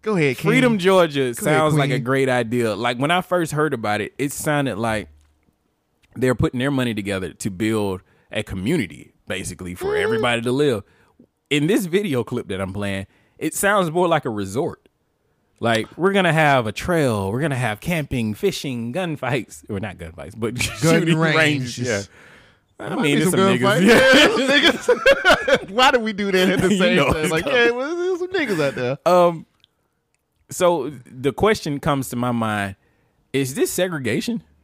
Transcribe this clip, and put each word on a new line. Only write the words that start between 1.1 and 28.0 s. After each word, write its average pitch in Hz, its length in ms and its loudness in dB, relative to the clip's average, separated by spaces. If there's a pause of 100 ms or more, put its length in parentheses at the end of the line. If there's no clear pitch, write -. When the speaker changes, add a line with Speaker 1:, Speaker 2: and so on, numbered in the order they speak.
Speaker 1:
Go 135 40 2
ahead, 120 120 -4
Speaker 2:
sounds 156 380 2
like 139 160 2
a - 40 0
Speaker 1:
Queen. 117 100 -2
Speaker 2:
great 135 240 2
idea. 120 460 0
Like, 120 240 -2
when 143 120 0
I 180 100 0
first 175 320 -2
heard 151 220 0
about 104 260 -2
it, - 180 -6
it 139 140 -4
sounded 143 460 -2
like 110 300 -4 (1080)
they're 127 180 2
putting 143 240 -2
their 131 120 -2
money 123 240 0
together 98 400 -6
to - 160 -8
build 104 500 -2 (320)
a 110 100 -4
community, 101 720 -6 (160)
basically, 92 460 -8
for 403 200 -6
Speaker 1:
Mm. - 80 0
Speaker 2:
everybody 117 400 0
to 123 100 -2
live. 131 300 0 (680)
In 147 160 2
this 208 200 2
video 156 380 -2
clip 120 240 -8
that 95 120 -6
I'm 92 120 -6
playing, 98 340 -6 (320)
it 156 160 -6
sounds 196 360 0
more 175 180 0
like 160 160 0
a 131 60 -4
resort. 104 580 -6 (760)
Like, 113 240 0 (120)
we're 190 160 2
gonna 185 180 2
have 143 340 4
a 104 60 -4
trail, 120 580 0
we're 120 120 -4
gonna 147 120 -2
have 117 260 -4
camping, 135 520 -4
fishing, 123 600 -4
gunfights, 139 760 -6
or 104 120 -6
not 92 180 -10
gunfights, 82 360 -14
but 110 200 -4
<laughs> - 280 -6
Speaker 1:
Gun 165 180 4
Speaker 2:
shooting 160 180 0
Speaker 1:
ranges. 156 180 2 (420)
Speaker 2:
ranges. - 0 -
Yeah. 117 240 -2 (840)
I - 80 -6
Speaker 1:
Might 269 80 -2
Speaker 2:
mean, 147 140 2
Speaker 1:
be - 60 2
Speaker 2:
it's 180 80 2
Speaker 1:
some - 80 0
Speaker 2:
some - 20 4
niggas. 190 180 4
Speaker 1:
gunfights. 147 280 4
Speaker 2:
Yeah. 262 680 6
Speaker 1:
<laughs> 302 60 4
Yeah, 330 80 4 (100)
some - 200 2
niggas. 370 680 2
<laughs> - 0 -
Why 254 200 4
do 254 100 2
we 220 140 -4
do 196 180 -2
that 185 160 4
at 185 140 0
the 185 80 2
Speaker 2:
<laughs> - 20 4
You 196 60 2
Speaker 1:
same - 180 2
Speaker 2:
know 139 160 2
Speaker 1:
time? 156 120 0
Speaker 2:
it's 175 60 0
Speaker 1:
Like, 160 140 -2
Speaker 2:
coming. - 140 0
Speaker 1:
yeah, 240 140 4
well, 269 240 -4
there's 359 240 -2